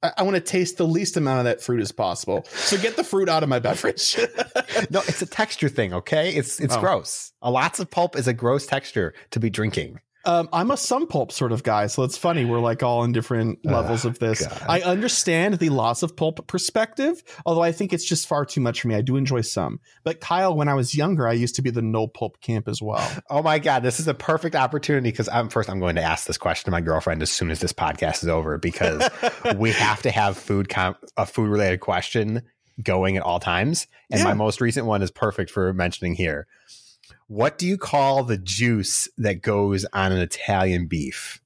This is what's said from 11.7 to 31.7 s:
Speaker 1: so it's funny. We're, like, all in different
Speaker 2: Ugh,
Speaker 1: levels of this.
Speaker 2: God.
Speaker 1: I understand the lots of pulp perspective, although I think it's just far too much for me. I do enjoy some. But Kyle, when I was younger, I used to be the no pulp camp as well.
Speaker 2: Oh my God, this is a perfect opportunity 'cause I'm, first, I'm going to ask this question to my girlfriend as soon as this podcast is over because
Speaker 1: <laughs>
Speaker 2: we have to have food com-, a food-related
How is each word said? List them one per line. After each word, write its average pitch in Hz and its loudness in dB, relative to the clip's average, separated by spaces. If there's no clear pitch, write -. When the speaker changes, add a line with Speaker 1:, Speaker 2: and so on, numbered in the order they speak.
Speaker 1:
so 104 -2
it's 131 -2
funny. 165 0
We're, 117 2
like, 117 0
all 120 2
in 120 2
different 113 0
Speaker 2:
Ugh, - 2
Speaker 1:
levels 117 2
of 120 -2
this. 110 0
Speaker 2:
God. - -10
Speaker 1:
I 170 2
understand 185 2
the 165 2
lots 120 2
of 160 -4
pulp 160 -2
perspective, 269 -2
although 170 4
I 170 4
think 185 -2
it's 165 -2
just - -2
far 147 0
too - -4
much 120 0
for 123 0
me. 113 2
I 104 2
do 127 0
enjoy 131 2
some. 78 -4
But 165 -4
Kyle, 180 2
when 147 2
I 143 2
was 131 0
younger, 147 2
I 117 2
used 120 0
to 135 0
be 131 0
the 117 -2
no 110 0
pulp - -8
camp 110 -2
as 107 -4
well. 107 -2
Speaker 2:
Oh 147 2
my 156 4
God, 139 2
this 123 2
is 160 0
a 143 2
perfect 160 -2
opportunity 135 2
'cause 113 -2
I'm, 117 0
first, 104 -2
I'm 95 -2
going 87 2
to 82 0
ask 80 0
this - -4
question - -2
to - -2
my 87 2
girlfriend 80 0
as 78 -2
soon 87 -2
as 80 -4
this 87 -2
podcast 78 -2
is 85 -2
over 80 0
because 85 0
Speaker 1:
<laughs> - -2
Speaker 2:
we 113 2
have 107 2
to 131 2
have 104 2
food 98 -2
com-, 92 0
a 104 2
food-related 104 2